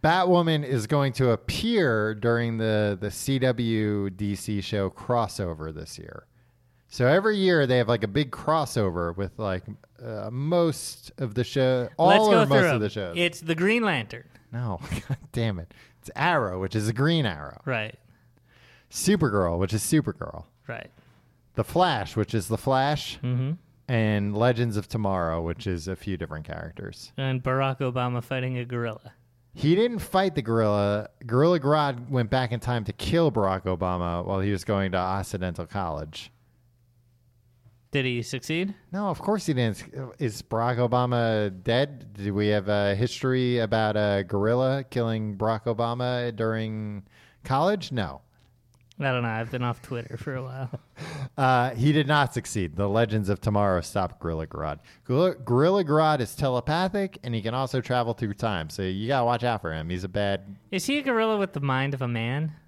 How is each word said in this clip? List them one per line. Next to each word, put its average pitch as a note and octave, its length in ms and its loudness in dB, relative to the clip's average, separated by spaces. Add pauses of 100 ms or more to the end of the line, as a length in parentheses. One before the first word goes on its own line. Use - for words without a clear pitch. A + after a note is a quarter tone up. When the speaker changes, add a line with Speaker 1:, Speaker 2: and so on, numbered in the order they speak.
Speaker 1:
Batwoman E3+ 600 4
is B2 220 0
going C#3 280 2
to B2+ 180 4
appear A#2+ 800 2
during A#2 460 0
the, G#2+ 420 2
the G#2 80 -2
C C3+ 300 -2
W A2 720 2
D G2+ 240 -2
C G#2 260 -4
show G2 300 -2
crossover F2 840 -4
this D#2 240 -14
year. - 280 -16 (640)
So - 180 -2
every G3 280 4
year F3+ 320 4
they B2+ 120 4
have, A2+ 100 2
like, A2+ 140 2
a A2 40 -2
big B2+ 240 -2
crossover F#2+ 840 0
with, G2 200 -6
like, F#2+ 260 -4 (380)
uh, G#2+ 300 -10
most D#3+ 840 -2
of A2+ 160 -6
the A#2+ 100 0
show, B2+ 540 0
all E3 100 4
Speaker 2:
Let's G#3 160 8
Speaker 1:
or G#3+ 80 6
Speaker 2:
go A3+ 140 8
Speaker 1:
most - 20 -2
Speaker 2:
through - 100 6 (120)
Speaker 1:
of D3 60 4
Speaker 2:
'em. A#2 40 0
Speaker 1:
the G#2 100 0
shows. G2+ 280 -6
Speaker 2:
It's F3 240 0
the D#3+ 140 0
Green G#3+ 280 2
Lantern. B2 400 -2 (300)
Speaker 1:
No, A2+ 260 -4 (140)
<laughs> - 160 -8
god C3+ 80 -2 (160)
damn A2 260 -2
it. E2 140 -14 (260)
It's - 160 -16
Arrow, B2+ 460 0
which F#2+ 160 -4
is G#2+ 100 0
a A2+ 60 0
Green D3 320 2
Arrow. D2 400 -6
Speaker 2:
Right. A2+ 300 -4 (920)
Speaker 1:
Supergirl, G#2 720 2
which F#2+ 140 0
is G#2+ 100 0
Supergirl. - 640 -2 (220)
Speaker 2:
Right. - 220 -10 (680)
Speaker 1:
The - 100 0
Flash, D#3 500 2
which G#2+ 180 0
is G#2 140 0
The G#2+ 100 -2
Flash. C3+ 640 0
Speaker 2:
Mm-hmm. B2+ 320 -2 (360)
Speaker 1:
And G#2 480 2
Legends A#2 400 2
of G#2 100 -4
Tomorrow, F2+ 540 0
which E2 260 -6
is F2 200 -4
a F#2 80 -4
few F#2+ 220 -6
different D2+ 280 -8
characters. - 720 -12
Speaker 2:
And C3 260 -2
Barack C3 360 -2
Obama B2 440 -2
fighting B2+ 340 -4
a B2 80 -6
gorilla. A#2 480 -6 (400)
Speaker 1:
He A2+ 220 4
didn't A3+ 240 2
fight F#3+ 360 0
the D3 60 0
gorilla. G#2 680 2 (160)
Gorilla D3+ 340 4
Grodd C#3 500 0
went B2 200 0
back B2+ 220 0
in A#2+ 80 -2
time A#2+ 240 -2
to G2+ 100 -6
kill E3 380 2
Barack F#2+ 320 2
Obama F2 600 0
while F#2+ 160 0
he G2+ 100 2
was F#2+ 140 -2
going G2 260 0
to F#2+ 60 0
Occidental F#2 680 -2
College. D#2 640 -6 (1600)
Speaker 2:
Did C#3 140 0
he A#2+ 160 0
succeed? E3 540 -4 (160)
Speaker 1:
No, G3+ 160 -4
of E3+ 120 -4
course G3+ 260 -2
he D#3+ 80 0
didn't. A#2 280 0 (380)
Is A#2 220 -4
Barack A#2 360 0
Obama A#2 720 2 (140)
dead? B2+ 500 0
Do G2+ 200 -4
we G#2 160 2
have G2+ 180 2
a G2+ 280 2
history B2 640 0
about G#2+ 360 2
a G2+ 320 2
gorilla B2 600 2
killing A2 480 -2
Barack A2 260 0
Obama A#2+ 720 -2
during A2 680 -4 (420)
college? D#3 480 0
No. E2 280 -4 (800)
Speaker 2:
I C#3 120 -2
don't B2 100 0
know. A#2 80 -2
I've A2+ 220 -4
been B2 120 -4
off A#2+ 200 -4
Twitter A#2+ 340 -10
for C3+ 180 -8
a B2+ 80 -8
while. C3 320 -10
Speaker 1:
<laughs> - 40 -12 (580)
Uh, B2+ 380 4
he C3 160 4
did D3 160 4
not C#3+ 260 2
succeed. F2 420 -4
The G2+ 140 0
Legends G#2+ 400 2
of G2 100 0
Tomorrow G2+ 420 2
stopped - 380 -4
Gorilla D#2+ 280 -4
Grodd. D2+ 320 -8 (240)
Gorilla, E3 320 2
Gorilla D3 480 2
Grodd D3+ 360 4
is A2 140 -4
telepathic, E3+ 880 -2
and A#2 120 -4
he G#2+ 80 -2
can A2+ 100 -2
also C3 260 -2
travel A#2+ 360 0
through G#2 180 -4
time. F2+ 380 -2
So - 100 -8
you F#2+ 260 -2
gotta C3 160 2
watch A#2 200 0
out A#2 180 0
for E2 100 -4
him. D#2+ 200 -6
He's F2+ 120 -4
a G2 60 -6
bad G2 460 -2 (160)
Speaker 2:
Is F#3 160 -4
he C#4 100 0
a C#4+ 60 -4
gorilla A3+ 340 0
with G3 160 -2
the D3+ 60 -6
mind C#3 340 0
of B2+ 80 -6
a B2+ 60 -2
man? B2 460 -2 (140)